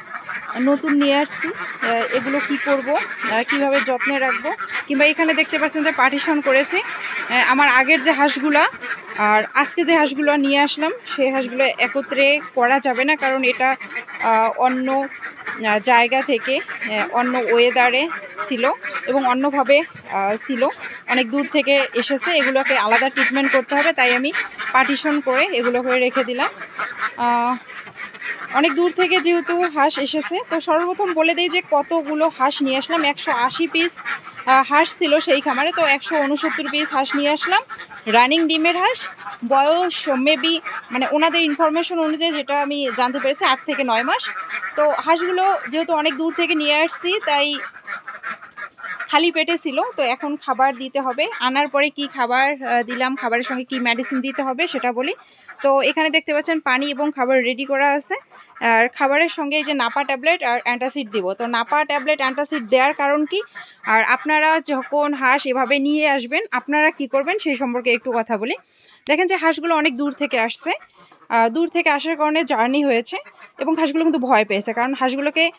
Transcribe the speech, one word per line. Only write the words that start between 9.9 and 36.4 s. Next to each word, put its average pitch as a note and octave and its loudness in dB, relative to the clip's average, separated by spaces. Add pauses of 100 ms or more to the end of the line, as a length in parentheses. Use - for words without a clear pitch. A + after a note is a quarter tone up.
হাঁসগুলো D4 2
নিয়ে C#4 2
আসলাম, D4 0 (140)
সেই C4+ 0
হাঁসগুলো B3+ -2
একত্রে C4+ 0 (160)
করা B3 4
যাবে C4 0
না, D4+ 2
কারণ C4+ 0
এটা, B3+ 0 (480)
আহ, A3 2
অন্য, C4 0 (600)
আহ, G#3+ 2
জায়গা A#3+ 4
থেকে, C4 0
আহ, G#3+ -4
অন্য B3 0
ওয়েদারে B3 4 (380)
ছিল B3+ 0 (360)
এবং C4+ 2
অন্যভাবে, C4+ 4 (280)
আহ, G3 0 (120)
ছিল, C4 0 (400)
অনেক B3 0
দূর C#4 0
থেকে C#4 2
এসেছে। C4 -2
এগুলোকে C4+ 2
আলাদা A#3 2
ট্রিটমেন্ট C4+ 0
করতে C4+ 0
হবে, D4+ 2
তাই B3 2
আমি C4+ -2 (400)
পার্টিশন C#4 2
করে C4+ 0
এগুলো B3 0
করে B3+ 0
রেখে B3 0
দিলাম। B3 -2 (680)
আহ, A#3+ 0 (960)
অনেক C#4+ 2
দূর F4 2
থেকে F4+ 2
যেহেতু E4+ 2
হাঁস D4+ 2
এসেছে, D4+ -2 (100)
তো E4 -2
সর্বপ্রথম F4 0
বলে D#4+ 2
দিই F4 0
যে F4 0 (100)
কতগুলো D4+ 0
হাঁস C#4+ 0
নিয়ে C4 2
আসলাম। D#4+ 0
একশো C#4+ -2
আশি B3+ 0
পিস, E4 -2 (440)
আহ, C4 6
হাঁস D4 0
ছিল D#4 2
সেই C#4+ 2
খামারে, C#4+ 0
তো E4 2
একশো C#4+ 0
ঊনসত্তর D4 -2